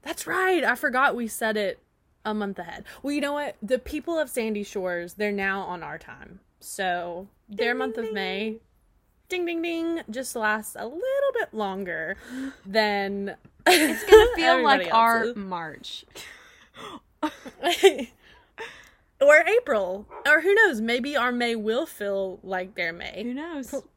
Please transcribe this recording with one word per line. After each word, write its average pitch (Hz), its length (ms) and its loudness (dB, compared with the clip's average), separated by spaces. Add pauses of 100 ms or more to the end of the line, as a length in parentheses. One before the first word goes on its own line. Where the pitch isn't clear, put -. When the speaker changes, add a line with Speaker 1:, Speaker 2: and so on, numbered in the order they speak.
Speaker 1:
That's - 220 -8
right. 359 380 2
I 233 140 0
forgot 262 400 0
we 240 100 -4
said 220 300 -4
it 202 240 -4 (440)
a 214 80 -4
month 196 280 -4
ahead. 170 240 -14 (180)
Well, 285 100 -4
you 285 80 -2
know 285 120 -2
what? 294 280 -6
The 220 200 0
people 311 360 -6
of 294 140 -2
Sandy 220 320 -4
Shores, 175 520 -6
they're 208 180 -2
now 196 300 -2
on 180 200 -8
our 151 160 -12
time. - 400 -20 (220)
So 175 680 -4 (220)
their 233 240 -2
Speaker 2:
Ding, 254 60 -2
Speaker 1:
month 262 180 -4
Speaker 2:
ding, 233 80 -4
Speaker 1:
of 220 60 -4
Speaker 2:
ding. 214 40 -6
Speaker 1:
May, 202 420 -4 (720)
ding, 359 180 -4
ding, 330 160 -4
ding, 330 460 -4
just 247 280 -8
lasts 214 420 -2
a 208 80 -8
little 523 480 -2
bit 453 180 -2
longer 190 640 -6 (240)
Speaker 2:
<laughs> 269 260 -12
Speaker 1:
than 202 680 -2 (320)
Speaker 2:
It's 320 380 4
gonna 440 220 12
Speaker 1:
<laughs> 494 100 0
Speaker 2:
feel 320 260 4
like 269 240 4
Speaker 1:
everybody 165 60 -4
Speaker 2:
our 226 320 4
Speaker 1:
else's. 240 120 -4
Speaker 2:
March. 180 680 -10 (1160)
<laughs> - 0 -
Speaker 1:
<laughs> 294 840 2 (1120)
Or 294 300 8
April. 214 580 0 (200)
Or 302 160 6
who 392 120 4
knows? 349 280 4
Maybe 247 340 -2
our 247 160 0
May 240 240 0
will 220 300 -2
feel 196 560 -4
like 190 320 -6
their 170 180 -4
May. 175 320 -10
Speaker 2:
Who 240 80 -6
knows? 285 380 -8
Speaker 1:
Cool. 277 160 -8 (100)